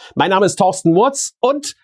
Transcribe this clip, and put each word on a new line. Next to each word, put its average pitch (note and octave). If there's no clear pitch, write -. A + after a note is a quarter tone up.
Mein D3+
Name G3
ist F3+
Thorsten F#3
Murz C4
und C#4+